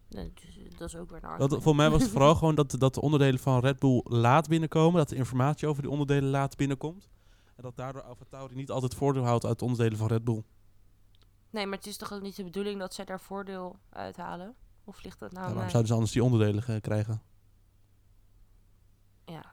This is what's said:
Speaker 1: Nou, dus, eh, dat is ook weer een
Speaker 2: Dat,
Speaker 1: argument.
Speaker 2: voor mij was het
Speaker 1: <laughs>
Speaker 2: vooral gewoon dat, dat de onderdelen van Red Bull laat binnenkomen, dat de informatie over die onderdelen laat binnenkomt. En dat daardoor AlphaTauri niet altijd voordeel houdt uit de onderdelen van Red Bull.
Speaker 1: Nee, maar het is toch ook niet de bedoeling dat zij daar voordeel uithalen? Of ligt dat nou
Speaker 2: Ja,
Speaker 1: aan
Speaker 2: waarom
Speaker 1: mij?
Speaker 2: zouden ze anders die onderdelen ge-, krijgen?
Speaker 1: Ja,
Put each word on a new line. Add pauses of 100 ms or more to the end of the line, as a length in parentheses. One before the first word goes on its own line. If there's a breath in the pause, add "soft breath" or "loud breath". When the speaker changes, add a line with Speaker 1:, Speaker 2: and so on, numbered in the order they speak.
Speaker 1:
Nou,
dus,
eh,
dat
is
ook
weer
een
Speaker 2:
Dat,
Speaker 1:
argument.
Speaker 2:
voor
mij
was
het
Speaker 1:
<laughs>
Speaker 2:
vooral
gewoon
dat,
dat
de
onderdelen
van
Red
Bull
laat
binnenkomen,
dat
de
informatie
over
die
onderdelen
laat
binnenkomt. (480)
En
dat
daardoor
AlphaTauri
niet
altijd
voordeel
houdt
uit
de
onderdelen
van
Red
Bull. (1080)
Speaker 1:
Nee,
maar
het
is
toch
ook
niet
de
bedoeling
dat
zij
daar
voordeel (140)
uithalen? (300)
Of
ligt
dat
nou
Speaker 2:
Ja,
Speaker 1:
aan
Speaker 2:
waarom
Speaker 1:
mij?
Speaker 2:
zouden
ze
anders
die
onderdelen
ge-,
krijgen? (2000)
Speaker 1:
Ja,